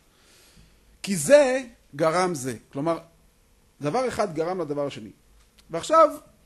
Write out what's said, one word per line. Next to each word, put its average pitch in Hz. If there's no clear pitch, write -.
"כי 196
זה 262
גרם 165
זה", 127
כלומר, 160
דבר 208
אחד 208
גרם 165
לדבר 143
השני. 110
ועכשיו, 302